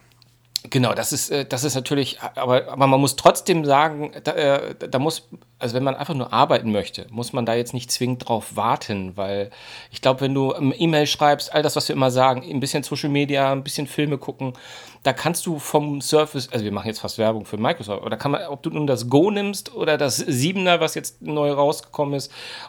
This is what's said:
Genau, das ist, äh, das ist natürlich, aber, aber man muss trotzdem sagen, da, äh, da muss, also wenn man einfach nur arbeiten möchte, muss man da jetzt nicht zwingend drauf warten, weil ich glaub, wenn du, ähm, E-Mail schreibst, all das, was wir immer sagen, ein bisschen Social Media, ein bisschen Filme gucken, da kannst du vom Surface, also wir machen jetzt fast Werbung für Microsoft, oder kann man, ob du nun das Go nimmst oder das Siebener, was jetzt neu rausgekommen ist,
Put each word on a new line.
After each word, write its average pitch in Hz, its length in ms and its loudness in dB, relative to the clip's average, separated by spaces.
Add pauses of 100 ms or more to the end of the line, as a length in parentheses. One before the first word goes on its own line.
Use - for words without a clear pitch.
(720)
Genau, 120 240 2
das 139 180 -4
ist, - 180 -4
äh, 139 140 -2
das 131 200 -4
ist 135 100 -2
natürlich, 135 460 -2
aber, 127 480 0
aber 131 180 2
man 135 140 6
muss 139 160 2
trotzdem 175 480 4
sagen, 147 480 2 (100)
da, 151 80 -2
äh, 143 580 0
da 131 120 0
muss, 156 280 -4 (300)
also 117 160 -6
wenn 127 80 0
man 135 140 -2
einfach 151 180 -6
nur 127 180 -4
arbeiten 117 380 4
möchte, 98 400 -4
muss 117 220 -8
man 123 120 -2
da 113 100 0
jetzt 120 200 -2
nicht 123 160 -8
zwingend 127 380 -2
drauf 113 260 -2
warten, 101 640 -2
weil 101 340 -4 (400)
ich - 120 -14
glaub, 131 180 4
wenn 135 140 0
du, 135 200 0
ähm, 135 220 0
E-Mail 151 320 4
schreibst, 147 440 2
all 151 120 2
das, 147 100 2
was 143 140 -2
wir 147 80 -2
immer 131 160 4
sagen, 127 360 4
ein 147 120 -2
bisschen 139 240 -2
Social 147 240 -4
Media, 143 420 2
ein 135 140 -2
bisschen 143 240 -6
Filme 147 300 -2
gucken, 131 340 -8 (500)
da 135 100 2
kannst 165 340 -2
du 160 120 -4
vom 147 420 -2
Surface, 151 520 2
also 113 120 -2
wir 104 60 -2
machen 101 160 -4
jetzt 110 140 -6
fast - 180 -8
Werbung 110 260 0
für 107 120 -10
Microsoft, 104 480 -4
oder 113 120 -4
kann 139 140 -4
man, 165 160 -2
ob 143 160 -10
du 160 80 -4
nun 151 160 -2
das 120 240 0
Go 165 220 6
nimmst 202 420 -4
oder 151 240 0
das 143 200 0
Siebener, 170 600 2
was 160 160 0
jetzt - 280 -8
neu 151 280 0
rausgekommen 143 640 0
ist, 139 160 -6 (380)